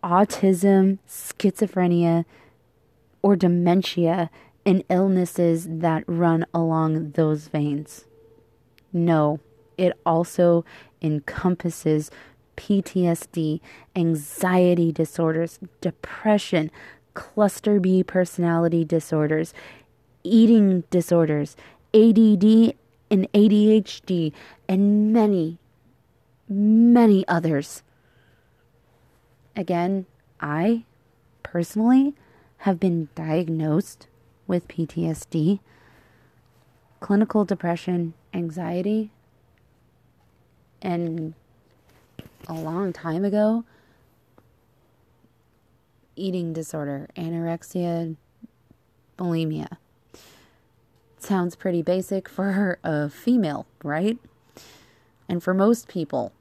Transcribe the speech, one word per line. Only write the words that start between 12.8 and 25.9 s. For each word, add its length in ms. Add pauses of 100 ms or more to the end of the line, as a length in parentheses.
T 260
S 200
D, 340 (340)
anxiety 960
disorders, 680 (200)
depression, 920 (440)
cluster 680
B 240
personality 800
disorders, 720 (680)
eating 680
disorders, 680 (380)
A 200
D 220
D 400 (340)
and 240
A 140
D 240
H 340
D, 280 (340)
and 440
many, 460 (880)